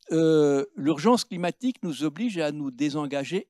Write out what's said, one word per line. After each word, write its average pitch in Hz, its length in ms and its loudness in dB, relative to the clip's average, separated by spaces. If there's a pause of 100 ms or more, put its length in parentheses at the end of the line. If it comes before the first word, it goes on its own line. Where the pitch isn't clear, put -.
(120)
euh, 151 540 4 (100)
l'urgence 160 480 2
climatique 180 600 -6
nous 147 200 -6
oblige 175 360 -4
à 151 120 -2
nous 147 200 -6
désengager 143 800 -4